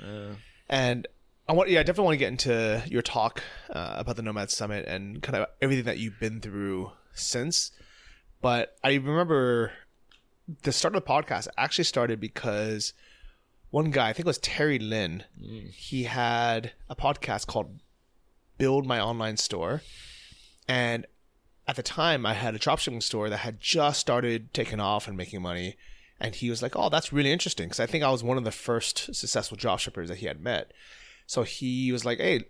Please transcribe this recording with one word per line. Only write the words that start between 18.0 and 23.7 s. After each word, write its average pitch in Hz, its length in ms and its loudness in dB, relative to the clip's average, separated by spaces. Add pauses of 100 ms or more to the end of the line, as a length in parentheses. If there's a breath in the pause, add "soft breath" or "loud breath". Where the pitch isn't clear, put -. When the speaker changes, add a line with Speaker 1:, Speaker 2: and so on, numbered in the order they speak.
Speaker 2:
Build 135 280 2
My 120 140 0
Online 110 380 0
Store. 101 440 -2 (840 loud breath)
And 120 400 0 (600)
at 139 80 -2
the 127 80 -6
time, 151 420 2
I 107 80 4
had 110 220 -2
a 104 40 -6
dropshipping 135 420 0
store 107 280 0
that 104 80 -2
had 110 240 -6
just 147 380 4